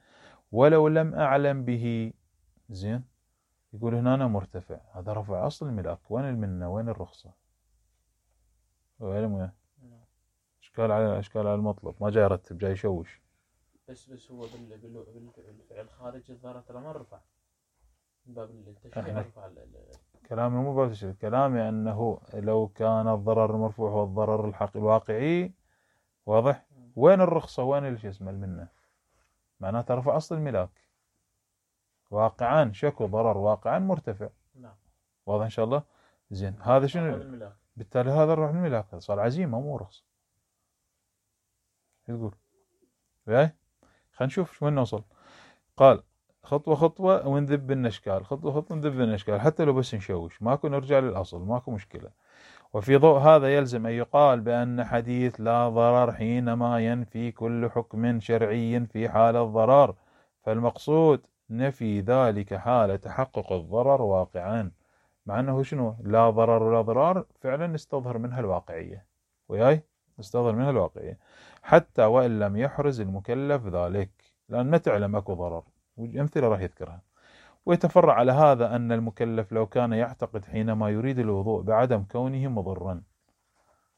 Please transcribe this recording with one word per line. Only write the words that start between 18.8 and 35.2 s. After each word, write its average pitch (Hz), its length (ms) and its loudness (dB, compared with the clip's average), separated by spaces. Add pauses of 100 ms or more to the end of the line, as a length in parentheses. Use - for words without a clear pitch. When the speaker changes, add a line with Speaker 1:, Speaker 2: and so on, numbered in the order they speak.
Speaker 1:
إحنا 107 140 -8
Speaker 2:
رفع 101 240 -18
ال-، 85 140 -20
ال-، - 680 -20
Speaker 1:
كلامي 120 260 -4
مو 135 200 -4
باب 131 120 0
التشريع، 104 340 -10
كلامي 117 480 -2
أنه 110 500 -4 (140)
لو 110 340 -2
كان 110 400 -2
الضرر 110 480 0
المرفوع 110 360 -4
هو 104 120 0
الضرر 107 440 -2
الحق 101 300 -6
الواقعي، 113 760 0 (720)
واضح؟ 113 400 2 (120)
Speaker 2:
مم. - 180 -20
Speaker 1:
وين 180 260 6
الرخصة؟ 165 420 0
وين 139 220 -2
الشي 110 240 -8
اسمه 98 220 -12
المنة؟ 92 360 -10 (920)
معناته 113 360 -4
رفع 127 220 0
أصل 160 180 -6
الملاك. 120 340 -4 (1400)
واقعًا 117 600 0
شكو 139 320 -4
ضرر 107 320 0
واقعًا 107 420 0
مرتفع. 139 500 -4 (260)
Speaker 2:
نعم. 120 200 -20 (500)